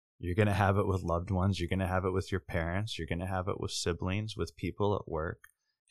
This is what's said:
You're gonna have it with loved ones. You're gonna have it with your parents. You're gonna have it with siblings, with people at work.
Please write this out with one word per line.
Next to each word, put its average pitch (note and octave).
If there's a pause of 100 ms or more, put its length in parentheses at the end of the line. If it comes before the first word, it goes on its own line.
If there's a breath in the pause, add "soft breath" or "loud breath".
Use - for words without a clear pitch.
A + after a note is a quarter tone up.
(180)
You're F2
gonna G#2
have G2
it F#2+
with F#2+
loved F2
ones. F#2
You're E2+
gonna F#2
have F#2
it F#2
with F#2+
your F#2
parents. F2
You're D#2+
gonna F2
have F#2
it -
with -
siblings, F#2+
with -
people G2+
at -
work. D#2+ (460)